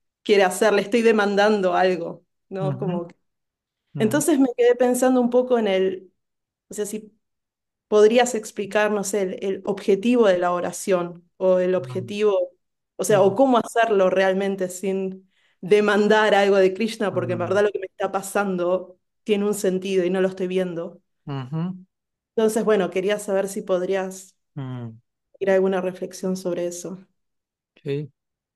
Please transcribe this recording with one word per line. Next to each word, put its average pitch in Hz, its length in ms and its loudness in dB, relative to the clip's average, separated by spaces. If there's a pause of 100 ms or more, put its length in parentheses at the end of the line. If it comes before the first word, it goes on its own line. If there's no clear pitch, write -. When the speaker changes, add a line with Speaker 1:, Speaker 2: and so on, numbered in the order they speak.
(240)
Speaker 1:
quiere 202 200 4
hacer, 196 300 2
le 196 80 2
estoy 233 200 0
demandando 202 720 2
algo", 175 500 -2 (260)
¿no? 190 260 -4
Speaker 2:
Ujú. - 20 -12
Speaker 1:
Como 175 300 -4
que - 80 -20 (800)
Speaker 2:
Ujú. 220 100 -2
Speaker 1:
Entonces 277 340 2
me 269 180 4
quedé 240 200 4
pensando 254 440 2
un 240 100 0
poco 247 280 2
en 220 100 0
el, 190 440 -2 (580)
o 180 40 -14
sea, 208 120 -6
si 214 280 -12 (760)
podrías 233 460 4
explicar, 214 580 -2
no 202 120 -2
sé, 196 180 -4
el, 190 220 -6
el 196 220 -4
objetivo 208 640 2
de 180 100 4
la 180 140 0
oración, 175 840 -4
o 185 240 2
el 180 140 0
Speaker 2:
Ujú. 180 60 0
Speaker 1:
objetivo, 190 720 -2 (440)
o - 80 -6
sea, 196 180 4
o 196 80 6
Speaker 2:
Ujú. 190 60 -4
Speaker 1:
cómo 254 220 4
hacerlo 208 520 2
realmente 190 580 0
sin 190 640 -6 (300)
demandar 208 720 4
algo 202 220 4
de 190 180 4
Krishna, 220 400 -4
porque 180 200 -2
en 170 40 -6
Speaker 2:
Ujú. - 20 -6
Speaker 1:
verdad 190 240 0
lo 208 60 2
que 196 100 -8
me 190 60 -10
está 190 260 -6
pasando 185 840 -4 (260)
tiene 202 220 0
un 208 80 0
sentido 190 500 -2
y 175 60 -2
no 185 100 0
lo 190 80 2
estoy 185 200 -6
viendo. 180 520 -6 (260)
Speaker 2:
Ujú. 160 600 -8 (500)
Speaker 1:
Entonces, 220 280 0
bueno, 185 260 2
quería 196 300 -2
saber 196 280 -4
si 202 140 -8
podrías 190 720 -4 (200)
Speaker 2:
Mm. 123 440 -12 (400)
Speaker 1:
ir 196 100 -2
a 190 40 4
alguna 190 260 0
reflexión 185 560 -8
sobre 175 320 -6
eso. 175 300 -12 (840)
Speaker 2:
Sí, 147 300 -8 (440)